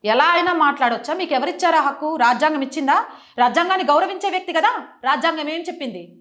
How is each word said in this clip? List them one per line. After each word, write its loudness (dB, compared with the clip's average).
ఎలా 4
అయినా 2
మాట్లాడొచ్చా? 0
మీకు -4
ఎవరిచ్చారా 0
హక్కు? -4
రాజ్యాంగం 2
ఇచ్చిందా? 0
రాజ్యాంగాన్ని 2
గౌరవించే 0
వ్యక్తి -4
కదా. 0
రాజ్యాంగం 0
ఏం -6
చెప్పింది? -12